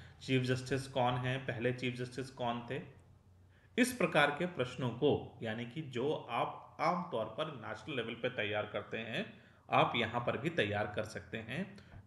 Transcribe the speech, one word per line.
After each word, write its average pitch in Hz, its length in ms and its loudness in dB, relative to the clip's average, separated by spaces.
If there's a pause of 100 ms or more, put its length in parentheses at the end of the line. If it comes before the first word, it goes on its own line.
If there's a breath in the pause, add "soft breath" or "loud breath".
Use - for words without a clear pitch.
(220 loud breath)
chief 131 200 4
justice 127 460 0
कौन 123 260 4
हैं, 131 320 0
पहले 120 280 0
chief 123 220 -2
justice 127 340 -6
कौन 117 420 -2
थे, 143 100 -4 (960 soft breath)
इस 247 160 4
प्रकार 147 460 6
के 180 60 2
प्रश्नों 131 440 -2
को, 113 540 2
यानी 113 220 -2
कि 156 160 -10
जो 135 320 -2
आप - 680 -4
आमतौर 156 460 0
पर 135 420 -6
national 110 280 -6
लेवल 117 180 -2
पे 123 160 -2
तैयार 104 360 0
करते 110 320 -4
हैं, 117 460 -6 (280 loud breath)
आप 147 240 6
यहाँ 117 260 2
पर 113 160 0
भी 135 120 0
तैयार 104 460 0
कर 107 80 -2
सकते - 340 -8
हैं। 127 400 -6 (300 loud breath)